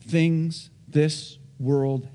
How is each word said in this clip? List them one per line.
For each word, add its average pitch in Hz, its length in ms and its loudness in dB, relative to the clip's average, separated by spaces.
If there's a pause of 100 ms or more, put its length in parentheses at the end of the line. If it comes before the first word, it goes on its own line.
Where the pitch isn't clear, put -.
things 165 680 0 (180)
this - 480 0 (220)
world 135 560 0